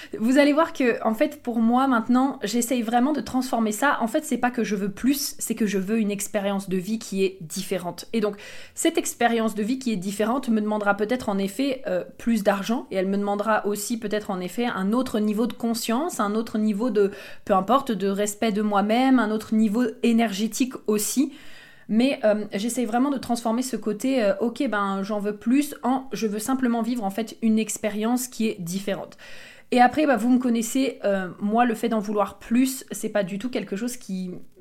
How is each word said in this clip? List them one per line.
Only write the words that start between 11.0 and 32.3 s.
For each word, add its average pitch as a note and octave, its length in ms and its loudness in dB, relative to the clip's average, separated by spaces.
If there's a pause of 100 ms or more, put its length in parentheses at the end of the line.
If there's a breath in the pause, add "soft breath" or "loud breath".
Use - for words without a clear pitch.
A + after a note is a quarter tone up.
en G3 80 0
effet, A3+ 500 -2
euh, F3+ 160 0 (140)
plus A#3 260 0
d'argent. G3+ 480 0
Et F#3+ 60 -2
elle F#3+ 100 0
me G3 100 0
demandera G#3 500 0
aussi G#3 300 -2
peut-être, G#3+ 340 -4
en F#3 100 -4
effet, F3+ 240 -4
un G3 260 0
autre B3+ 280 0
niveau G#3+ 280 0
de - 60 -4
conscience, A#3 680 -2
un G#3 160 0
autre A3+ 220 -2
niveau G#3+ 320 0
de, G3+ 220 4 (340 loud breath)
peu G3+ 80 2
importe, - 400 2
de G3 160 -2
respect G#3 420 0
de G3+ 100 0
moi-même, G#3+ 560 4
un G#3+ 140 2
autre A3 240 -2
niveau A3 300 4 (180)
énergétique A3+ 720 2 (140)
aussi. G#3+ 440 0 (580 loud breath)
Mais, A#3+ 360 2
euh, G#3+ 180 4 (100)
j'essaye A#3 300 -2
vraiment A#3+ 280 2
de C4+ 60 -2
transformer A#3 440 -2
ce B3 160 -4
côté, A#3 440 0
euh, « G3 200 4
Ok, A#3 260 -2
ben, G3 360 0
j'en G#3 160 -4
veux G#3 180 -4
plus », C#4 360 2 (100)
en « C4 280 0
Je G#3+ 160 -2
veux G#3 100 -2
simplement A#3+ 440 0
vivre, A3+ 240 -2
en F#3+ 40 0
fait, A3 320 -6
une A3 160 4
expérience A3 680 0
qui - 180 -2
est A3 140 -2
différente. » F#3 580 -6 (540 loud breath)
Et B3 80 6
après, B3 260 6
bah, C4 120 4
vous A3 100 0
me B3 100 6
connaissez, B3 680 0
euh, F#3+ 240 0 (100)
moi, G#3 240 4
le A#3+ 120 2
fait A#3 120 -2
d'en A3 120 0
vouloir G3+ 400 -2